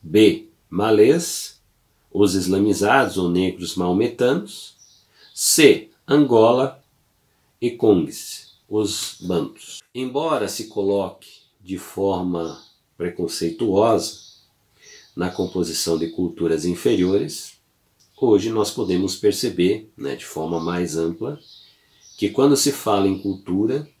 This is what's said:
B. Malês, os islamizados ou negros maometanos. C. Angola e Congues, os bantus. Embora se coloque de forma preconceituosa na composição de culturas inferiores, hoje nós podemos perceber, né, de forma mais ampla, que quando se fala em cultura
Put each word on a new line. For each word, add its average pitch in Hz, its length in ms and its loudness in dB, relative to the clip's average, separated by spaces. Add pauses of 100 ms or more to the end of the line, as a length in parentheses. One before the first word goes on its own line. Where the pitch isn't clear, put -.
B. 104 480 4 (220)
Malês, 110 880 2 (500)
os 98 240 2
islamizados 98 840 0
ou 90 100 0
negros 90 460 -2
maometanos. 120 1000 -2 (600)
C. - 560 4 (180)
Angola 127 760 4 (800)
e 120 120 -2
Congues, - 840 0 (120)
os - 540 -4
bantus. - 600 -6 (120)
Embora 127 540 -2
se 104 160 -8
coloque 98 640 -4 (320)
de 92 160 -10
forma 90 840 -4 (380)
preconceituosa 90 1300 -2 (920)
na 90 160 -4
composição 85 680 -2
de 82 100 -2
culturas 82 560 -2
inferiores, 95 880 -2 (680)
hoje 110 320 4
nós 107 200 0
podemos 95 460 -2
perceber, 101 800 0
né, 69 200 -8
de - 80 -16
forma 80 340 -6
mais 85 380 -4
ampla, 87 420 -4 (760)
que 101 140 -2
quando 139 260 4
se - 160 0
fala 101 340 0
em 95 120 0
cultura 98 720 -4 (120)